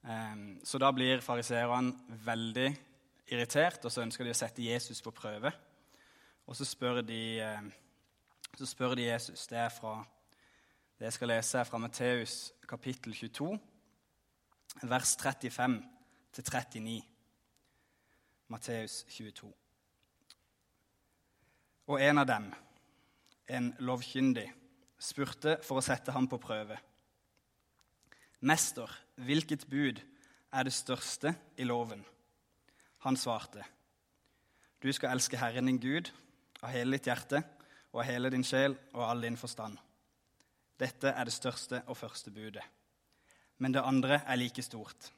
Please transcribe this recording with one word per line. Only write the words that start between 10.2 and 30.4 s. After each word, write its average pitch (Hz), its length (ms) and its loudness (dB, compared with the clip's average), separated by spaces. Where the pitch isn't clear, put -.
det 107 80 -10
jeg 117 140 -4
skal 120 80 -2
lese 117 320 2
er 120 100 0
fra 117 80 -6
Matteus 117 760 -2
kapittel 123 460 -8
tjueto, 156 460 -6
vers 127 260 4
trettifem 127 600 0
til - 100 -12
trettini. 113 560 -4
Matteus 113 580 -6
tjueto. 104 460 -14
Og 143 140 4
en 147 160 10
av 135 100 8
dem, 107 220 2
en 127 140 0
lovkyndig, 127 640 2
spurte 151 640 0
for 131 160 2
å - 20 0
sette 131 320 0
ham 131 160 4
på 123 80 -4
prøve: 107 380 -6
«Mester, 139 400 2
hvilket 147 480 2
bud 135 320 2